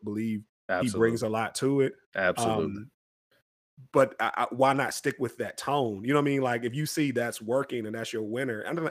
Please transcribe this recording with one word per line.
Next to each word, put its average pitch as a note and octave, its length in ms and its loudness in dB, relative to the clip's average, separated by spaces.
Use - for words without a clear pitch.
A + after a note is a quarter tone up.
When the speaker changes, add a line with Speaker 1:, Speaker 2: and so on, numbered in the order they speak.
Speaker 1:
believe G#2+ 380 -4
he F#2+ 60 0
Speaker 2:
Absolutely. G#2+ 260 0
Speaker 1:
brings A2+ 240 4
a A2 60 -2
lot A2 260 -2
to C#3 260 2
it. C3 120 2
Speaker 2:
Absolutely. G2 500 2
Speaker 1:
Um, G#2 260 -8
but C3+ 280 4
I, A2 160 0
I, A#2+ 160 2
why C3 220 6
not C3 200 0
stick - 260 -2
with B2 180 -2
that G#2 200 -6
tone? A#2+ 460 0
You C3 100 2
know D3 60 4
what C#3+ 40 4
I C#3+ 80 2
mean? C#3 100 2
Like, A#2+ 220 0
if A#2+ 100 -4
you D3+ 120 -4
see D3 260 0
that's A#2+ 300 -2
working A#2+ 440 -2
and G#2+ 100 -6
that's A2+ 160 -6
your A2 120 -4
winner, A2+ 440 -4
I B2 60 -4
know, D#3+ 180 -2